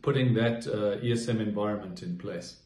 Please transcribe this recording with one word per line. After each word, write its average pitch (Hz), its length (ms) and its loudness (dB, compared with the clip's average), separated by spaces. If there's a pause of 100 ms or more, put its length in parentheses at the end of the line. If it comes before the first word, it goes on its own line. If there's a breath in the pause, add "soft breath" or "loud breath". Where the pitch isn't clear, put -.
putting 127 340 4
that, 117 300 2
uh, 104 400 0
E 120 60 2
S 113 160 0
M 110 140 0
environment 101 640 -2
in 87 140 -6
place. 90 380 -10 (100)